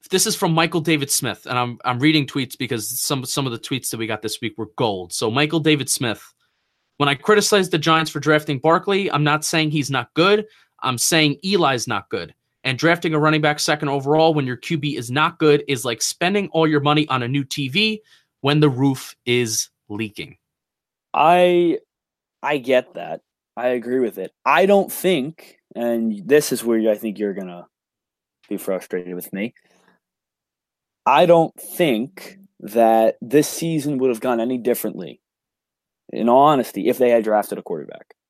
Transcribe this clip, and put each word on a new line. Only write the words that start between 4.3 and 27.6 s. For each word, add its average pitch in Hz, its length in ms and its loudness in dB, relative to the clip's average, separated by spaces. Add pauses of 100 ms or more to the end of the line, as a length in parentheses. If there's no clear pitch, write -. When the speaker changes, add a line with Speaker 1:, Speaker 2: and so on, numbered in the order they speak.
Speaker 1:
week 113 160 -8
were 110 180 -10
gold. 98 380 -4
So 117 160 -4
Michael 151 300 0
David 147 280 0
Smith, - 460 -6 (640)
"When 143 100 2
I 139 60 2
criticize 202 560 2
the 180 80 0
Giants 160 320 2
for 151 100 -8
drafting 151 380 0
Barkley, 180 540 0
I'm 147 120 0
not 151 220 0
saying 156 240 0
he's 143 220 -2
not 127 240 -4
good. 208 320 2 (340)
I'm 123 160 -4
saying 151 460 2
Eli's 165 440 0
not 107 220 -6
good. 87 240 -8 (300)
And 123 160 -4
drafting 170 340 2
a 156 60 0
running 156 220 2
back 147 180 0
second 151 300 -2
overall 147 440 2
when 143 140 -2
your 127 100 -6
Q 165 220 -4
B 143 180 -4
is 120 140 -8
not 156 260 0
good 147 300 4
is 131 180 -4
like 117 160 -4
spending 196 520 -2
all 160 140 2
your 151 140 2
money 147 260 2
on 131 140 -2
a 120 60 -4
new 139 160 -2
T 139 260 -6
V 214 320 -2 (400)
when 147 200 4
the 151 80 6
roof 135 460 -2 (120)
is 120 420 0 (200)
leaking." 104 480 -10 (760)
Speaker 2:
I, 175 640 4 (640)
I 147 160 -2
get 127 380 0
that. 82 260 -10 (340)
I 120 120 -2
agree 123 320 -2
with 113 180 -2
it. 92 140 -8 (120)
I 160 220 4
don't 196 260 4
think, 165 680 -4 (160)
and 113 520 -4
this 147 240 4
is 117 120 -4
where 113 260 2
I 107 60 4
think 104 240 -6
you're 101 160 -2
gonna 90 320 -14 (800)